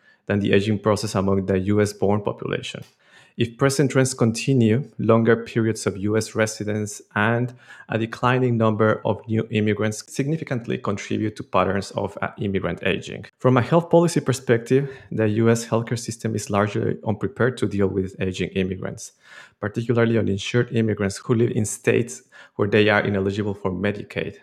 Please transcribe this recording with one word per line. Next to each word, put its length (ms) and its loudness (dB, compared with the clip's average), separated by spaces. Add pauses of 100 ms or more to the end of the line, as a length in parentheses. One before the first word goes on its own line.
(260)
than 120 0
the 140 0
aging 260 2
process 380 0
among 300 0
the 120 0
U 220 2
S 120 2
born 300 0
population. 640 -6 (520)
If 200 -4
present 360 2
trends 200 2
continue, 840 2
longer 360 4
periods 520 -2
of 100 -2
U 200 -2
S 180 -2
residence 640 -2 (140)
and 400 0 (340)
a 80 -4
declining 640 0
number 480 2
of 220 -2
new 220 -2
immigrants 520 -2 (100)
significantly 640 -4
contribute 600 -4
to 60 -14
patterns 500 0
of, 280 -6
uh, 180 -4
immigrant 440 -2
aging. 420 -4 (140)
From 180 4
a 60 2
health 260 2
policy 320 4
perspective, 680 0 (200)
the 180 0
U 200 2
S 160 2
healthcare 340 -2
system 360 -6
is 160 -6
largely 560 0
unprepared 520 -2
to 80 0
deal 200 0
with 340 -4
aging 300 -4
immigrants, 640 -6 (460)
particularly 600 2
uninsured 580 0
immigrants 400 0
who 180 -2
live 180 2
in 120 0
states 580 0 (340)
where 120 0
they 220 4
are 100 6
ineligible 540 -2
for 160 -4
Medicaid, 720 -6